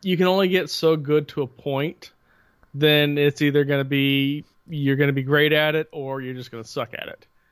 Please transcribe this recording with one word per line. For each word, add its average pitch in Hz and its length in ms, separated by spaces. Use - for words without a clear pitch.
you 185 140
can 180 100
only 185 220
get 180 200
so 160 280
good 147 320
to 147 140
a 127 40
point. 139 640
Then 147 460
it's 143 220
either 143 240
gonna 139 200
be, 139 600
you're 139 280
gonna 143 160
be 135 100
great 147 300
at 151 240
it 156 160
or 135 300
you're 127 120
just 127 160
gonna 113 140
suck - 300
at - 120
it. - 200